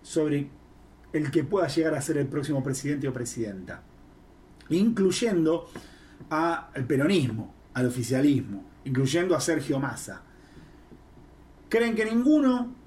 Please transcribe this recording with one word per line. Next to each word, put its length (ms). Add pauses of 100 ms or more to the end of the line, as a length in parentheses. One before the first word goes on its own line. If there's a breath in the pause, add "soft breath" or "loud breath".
sobre 480 (640)
el 160
que 140
pueda 240
llegar 260
a 80
ser 160
el 80
próximo 360
presidente 460
o 60
presidenta, 680 (840)
incluyendo 1040 (580 loud breath)
a, 460
al 120
peronismo, 680 (180)
al 140
oficialismo, 760 (220)
incluyendo 500
a 60
Sergio 400
Massa. 400 (1500 loud breath)
Creen 240
que 100
ninguno 720 (120)